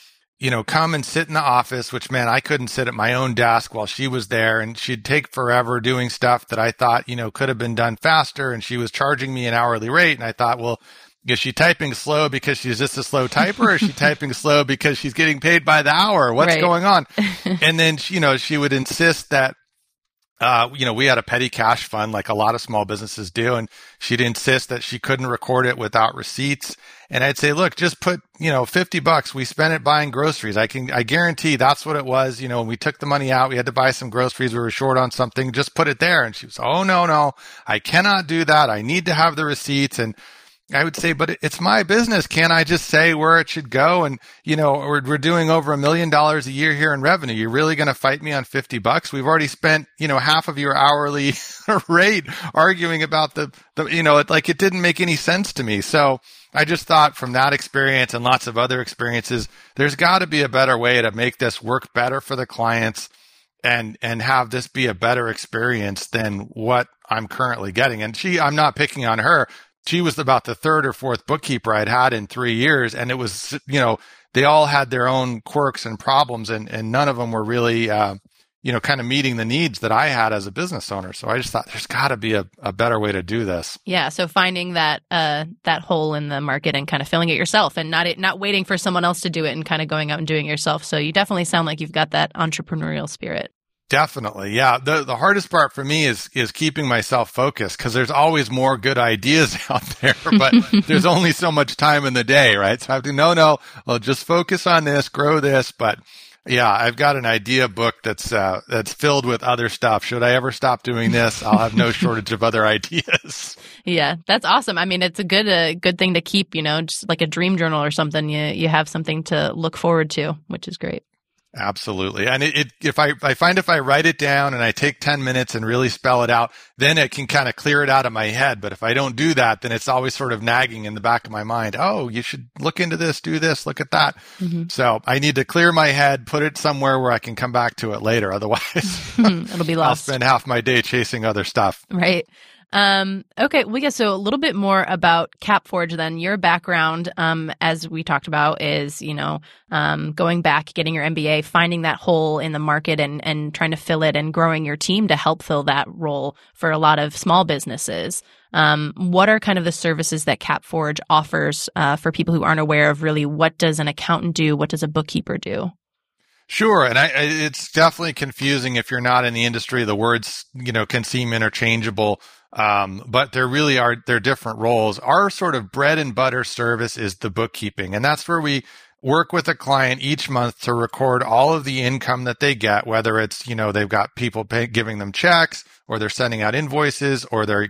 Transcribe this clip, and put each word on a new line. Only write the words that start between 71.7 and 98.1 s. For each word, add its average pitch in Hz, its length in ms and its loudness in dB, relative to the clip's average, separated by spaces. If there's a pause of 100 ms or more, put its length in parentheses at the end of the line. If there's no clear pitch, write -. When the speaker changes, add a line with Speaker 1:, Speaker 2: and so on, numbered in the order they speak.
Speaker 1:
I'd 107 140 2
had 127 240 4
in 110 140 -2
three 123 280 -4
years. 123 420 2
And 123 160 -4
it 131 80 -4
was, 117 360 -8 (120)
you 135 120 0
know, 117 200 2 (340)
they 131 100 4
all 151 220 6
had 143 240 0
their 123 180 0
own 127 340 0
quirks - 440 -2
and 113 140 -8
problems, 127 500 0
and, 107 180 -6
and 110 240 -6
none 143 160 2
of 131 100 -2
them 117 140 -4
were 110 120 -2
really, 113 480 0
uh, 104 240 0 (480)
you 123 80 -4
know, 120 80 0
kind 139 200 0
of 120 60 -6
meeting 131 320 0
the 113 80 -4
needs 131 360 -2
that 110 100 -2
I 127 160 2
had 117 260 0
as 101 140 -4
a 101 40 -12
business 160 400 -8
owner. 92 220 -8
So - 140 -12
I 113 100 0
just 127 140 -6
thought, - 160 -4
"There's - 180 -12
gotta 131 320 -2
be 110 160 -2
a, 98 140 -2 (100)
a 98 160 -6
better 113 260 0
way 104 120 0
to 95 100 -2
do 107 240 -4
this." 90 400 -6
Speaker 2:
Yeah. 165 240 -2
So 175 180 -4
finding 180 460 -2
that, 156 380 0
uh, 156 340 0 (200)
that 165 180 -2
hole 156 320 0
in 147 140 -4
the 143 120 -4
market 147 340 -2
and 143 120 -4
kind 143 140 -2
of 139 60 -8
filling 170 220 0
it 156 80 0
yourself 170 400 0
and 160 140 -4
not, 165 160 0 (100)
not 185 220 -2
waiting 196 260 -2
for 185 140 -2
someone 175 260 0
else 175 160 0
to 185 80 -4
do 160 160 -2
it 143 60 -2
and 156 120 -6
kind 156 200 -2
of 156 40 -6
going 156 220 -4
out 151 80 -4
and 160 100 -6
doing 151 200 -2
it - 20 -6
yourself. 151 340 -2
So - 140 -4
you 151 140 -2
definitely 190 340 0
sound 165 220 0
like 156 120 -6
you've 160 120 -10
got 156 200 -2
that 151 220 -2
entrepreneurial 156 720 -6
spirit. - 440 -10 (360)
Speaker 1:
Definitely. 107 680 -2
Yeah. 127 240 4
The, 143 240 0
the 127 120 -6
hardest 185 360 0
part 156 200 2
for 139 120 -8
me 147 240 0
is, 113 260 -2
is 123 180 -2
keeping 151 360 -2
myself 117 420 0
focused, 127 480 -2
'cause 120 160 -4
there's 123 160 0
always 151 400 2